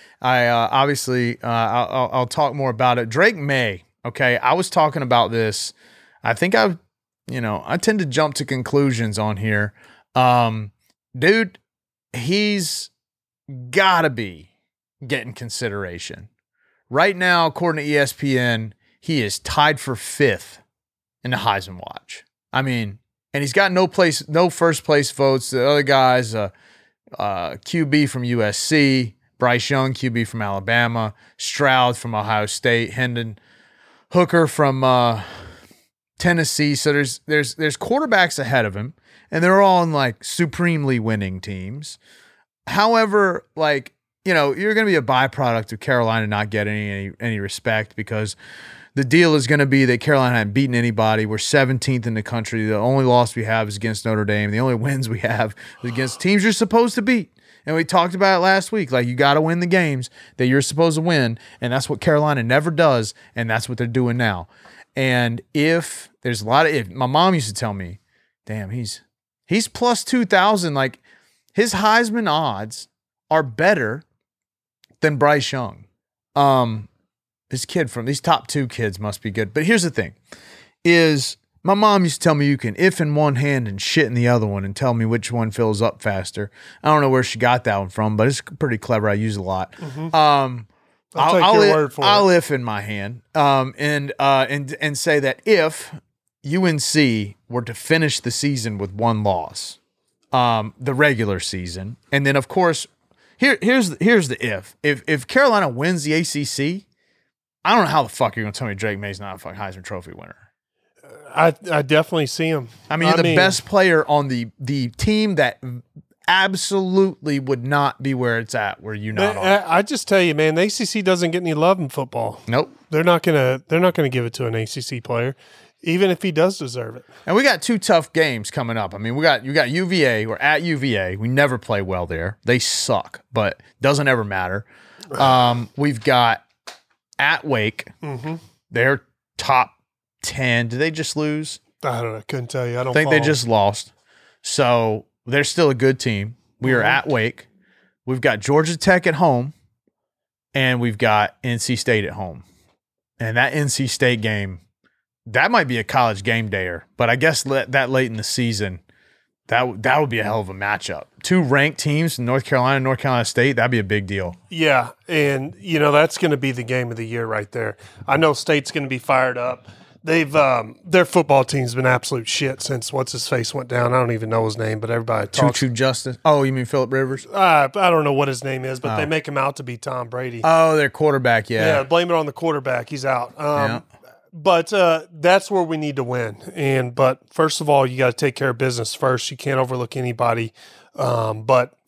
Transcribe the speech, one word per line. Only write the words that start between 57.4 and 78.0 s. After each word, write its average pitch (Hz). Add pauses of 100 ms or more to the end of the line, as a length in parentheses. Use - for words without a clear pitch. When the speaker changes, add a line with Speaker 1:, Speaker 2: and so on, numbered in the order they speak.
Speaker 1:
And 156
we 165
talked 175
about 190
it 170
last 190
week. 180
Like, 123
you 123
gotta 143
win 165
the 180
games 160 (260)
that 127
you're 131
supposed 156
to 160
win, 139 (200)
and 123
that's 131
what 143
Carolina 147
never 143
does, 143 (200)
and 117
that's 113
what 123
they're 120
doing 120
now. 101 (460)
And 123 (120)
if 160 (120)
there's 117
a 104
lot 139
of, 147
if 113
my 127
mom 165
used 135
to 104
tell 110
me, 95 (440)
"Damn, 104
he's, 117 (460)
he's 220
plus 240
two 247
thousand." 185
Like, 131 (540)
his 214
Heisman 214
odds 117 (400)
are 156
better 143 (960)
than 151
Bryce 147
Young. 101 (500)
Um, 127 (600)
this 127
kid 156
from, 117